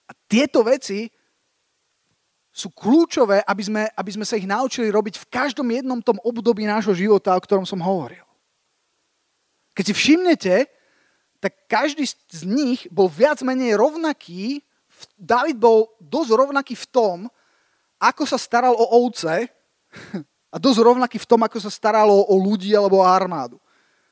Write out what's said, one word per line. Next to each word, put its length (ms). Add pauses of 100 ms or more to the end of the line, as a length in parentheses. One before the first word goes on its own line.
a 60 (160)
tieto 340
veci 480 (1400)
sú 220
kľúčové, 760
aby 160
sme, 200 (120)
aby 160
sme 160
sa 80
ich 140
naučili 420
robiť 320
v 80
každom 400
jednom 320
tom 160
období 480
nášho 240
života, 460
o 60
ktorom 200
som 160
hovoril. 480 (1400)
Keď 160
si 60
všimnete, 640 (840)
tak 140 (160)
každý 340
z, 140 (160)
z 100
nich 480
bol 160
viac 380
menej 320
rovnaký, 880 (240)
v, 120 (140)
Dávid 460
bol 400
dosť 320
rovnaký 420
v 140
tom, 280 (840)
ako 240
sa 160
staral 320
o 120 (200)
ovce 420 (480)
<laughs> 580
a 40
dosť 240
rovnaký 400
v 80
tom, 160
ako 160
sa 100
staralo 540
o 100
ľudí 380
alebo 260
o 80
armádu. 540 (500)